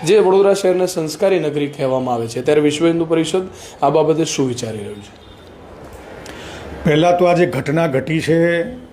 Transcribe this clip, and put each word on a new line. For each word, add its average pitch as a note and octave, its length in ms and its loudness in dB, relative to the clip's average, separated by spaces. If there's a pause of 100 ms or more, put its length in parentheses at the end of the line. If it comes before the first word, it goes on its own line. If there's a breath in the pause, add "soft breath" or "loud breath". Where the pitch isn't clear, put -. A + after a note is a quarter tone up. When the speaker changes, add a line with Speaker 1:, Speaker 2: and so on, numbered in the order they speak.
Speaker 1:
જે F#3+ 140 4
વડોદરા G3 360 4
શહેરને F#3 320 0
સંસ્કારી F3 540 0
નગરી D3 260 -2
કહેવામાં C3 480 -2
આવે A#2 120 -4
છે, B2 160 -6
ત્યારે D3+ 180 4
વિશ્વ D3 260 2
હિન્દુ E3+ 180 2
પરિષદ E3 380 0 (400 loud breath)
આ C#3+ 80 4
બાબતે D#3 340 2
શું C#3 240 -2
વિચારી A2+ 300 -8
રહ્યું G#2 240 -12
છે? - 240 -20 (1600 loud breath)
Speaker 2:
પહેલાં F3 340 4
તો F3+ 60 4
આ F3 100 4
જે F3 120 4
ઘટના D3 400 -2
ઘટી D3+ 340 -2
છે E3+ 420 2 (300)